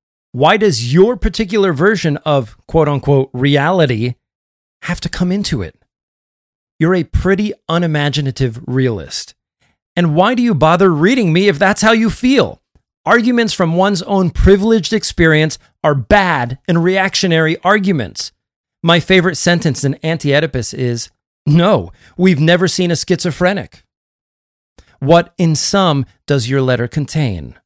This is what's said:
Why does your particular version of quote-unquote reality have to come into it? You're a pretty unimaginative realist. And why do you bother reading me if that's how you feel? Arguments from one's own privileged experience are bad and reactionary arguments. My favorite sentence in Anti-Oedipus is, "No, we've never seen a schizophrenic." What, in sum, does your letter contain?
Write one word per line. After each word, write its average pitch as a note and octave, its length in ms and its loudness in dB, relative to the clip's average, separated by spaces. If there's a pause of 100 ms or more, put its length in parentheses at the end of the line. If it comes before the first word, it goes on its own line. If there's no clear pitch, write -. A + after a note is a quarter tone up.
(300)
Why D3 260 2
does C3 360 0
your G3+ 240 4
particular G3 560 -2
version E3 460 0
of C#3 380 -2 (100)
quote-unquote C#3+ 680 0
reality C#3 800 0 (680)
have - 180 -8
to - 80 -6
come F3+ 240 -4
into F#3 300 -4
it? D#2+ 140 -12 (1000)
You're E3 160 0
a F3 100 0
pretty G3 480 -2 (160)
unimaginative C#3+ 1000 -2
realist. A#2+ 680 -4 (600)
And E3+ 200 0
why G3 200 2
do B3 80 0
you A#3 120 2
bother E3+ 380 4
reading F#3 400 2
me F#3+ 160 2
if D3 100 0
that's G3+ 240 0
how A3 100 4
you A3+ 180 0
feel? B3+ 500 0 (440)
Arguments A#3 480 0
from E3 240 -2
one's F#3+ 260 0
own F#3+ 280 0
privileged G3+ 640 2
experience D#3 680 0 (260)
are D3+ 100 2
bad C#3 720 0
and E3+ 160 0
reactionary F3 800 0
arguments. F#3 680 -2 (520)
My E3+ 140 4
favorite F3+ 380 2
sentence E3+ 480 0
in C#3 180 -2
Anti-Oedipus D3 720 -2
is, A#2+ 360 -6 (360)
"No, D#3 460 2 (240)
we've F3 240 2
never E3+ 260 2
seen F3 240 -2
a E3 60 -2
schizophrenic." F3+ 880 -4 (1120)
What, E3+ 400 0
in E3 160 2
sum, D#3 500 0 (220)
does B2+ 220 -2
your C3+ 140 0
letter B2 260 -2
contain? A#2+ 640 -6 (120)